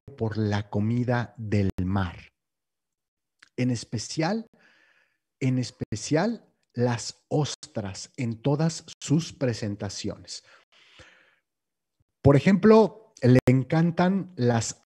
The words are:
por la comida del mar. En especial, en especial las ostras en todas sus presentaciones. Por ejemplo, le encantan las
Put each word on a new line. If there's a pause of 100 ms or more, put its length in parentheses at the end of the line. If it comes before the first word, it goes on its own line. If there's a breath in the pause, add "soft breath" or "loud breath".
(180)
por
la
comida
del (140)
mar. (1400)
En
especial, (920 soft breath)
en
especial (220)
las
ostras
en
todas (140)
sus
presentaciones. (1800 soft breath)
Por
ejemplo,
le
encantan
las